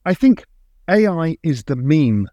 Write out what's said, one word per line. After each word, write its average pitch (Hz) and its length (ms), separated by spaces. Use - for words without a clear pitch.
I 180 80
think 262 300
A 214 180
I 165 360
is 139 220
the 135 120
meme 127 560